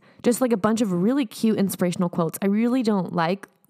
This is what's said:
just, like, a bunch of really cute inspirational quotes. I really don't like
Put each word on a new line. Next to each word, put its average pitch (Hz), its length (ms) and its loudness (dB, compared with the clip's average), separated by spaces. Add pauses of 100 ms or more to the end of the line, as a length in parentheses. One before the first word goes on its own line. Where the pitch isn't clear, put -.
(240)
just, 240 180 0
like, 247 120 2
a 220 40 2
bunch 214 240 0
of 208 100 0
really 214 360 2
cute - 320 0
inspirational 180 500 -2
quotes. 160 320 -2
I 196 60 0
really 233 340 2
don't 202 320 0
like 175 340 -2 (220)